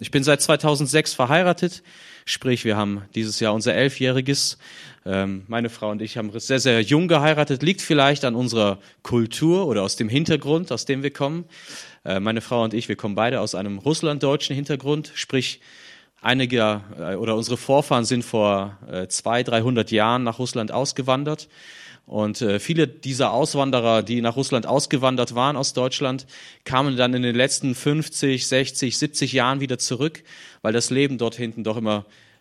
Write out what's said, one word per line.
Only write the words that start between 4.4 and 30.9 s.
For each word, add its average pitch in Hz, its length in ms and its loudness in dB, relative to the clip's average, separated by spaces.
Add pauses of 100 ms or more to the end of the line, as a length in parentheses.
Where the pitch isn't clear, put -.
Ähm, 95 400 -2
meine 117 220 -2
Frau 107 240 -6
und 107 100 -6
ich 110 160 -8
haben 107 220 -6
sehr, 135 180 0
sehr 117 220 4
jung 143 260 4
geheiratet, 147 560 4
liegt 190 180 0
vielleicht 143 440 4
an 120 100 2
unserer 113 460 2 (240)
Kultur 156 640 2
oder 104 160 0
aus 98 100 -2
dem 113 140 -2
Hintergrund, 151 640 0
aus 117 120 -6
dem 135 200 -2
wir 143 80 -4
kommen. 156 320 -4 (600)
Äh, 95 140 -2
meine 110 220 0
Frau 117 240 0
und 110 100 -2
ich, 117 140 -4
wir 104 80 -2
kommen 101 180 -6
beide 113 260 0
aus 107 140 -4
einem 101 240 -6
russlanddeutschen 143 760 -2
Hintergrund, 143 580 -4
sprich, - 460 -4 (600)
einige, 117 640 2 (160)
äh, 85 160 -6
oder 110 220 -2
unsere 117 200 -2
Vorfahren 139 480 2
sind 120 200 0
vor, 101 520 2 (140)
äh, 92 160 -6
zwei, 120 380 -2
dreihundert 117 480 0
Jahren 113 320 2
nach 117 160 -4
Russland 120 320 -4
ausgewandert. 135 760 -2 (580)
Und, 107 360 -2
äh, 104 160 2
viele 160 300 0
dieser 127 440 -2
Auswanderer, 127 720 2
die 117 180 -2
nach 117 140 0
Russland 131 320 -2
ausgewandert 127 720 0
waren 135 200 2
aus - 180 -4
Deutschland, 131 520 -2 (380)
kamen 135 320 0
dann 123 180 2
in 123 80 0
den 120 140 0
letzten 127 400 0
fünfzig, 147 720 0
sechzig, 131 500 0
siebzig 143 340 -2
Jahren 131 280 2
wieder 127 180 -4
zurück, - 460 -4 (360)
weil 110 120 0
das 117 180 0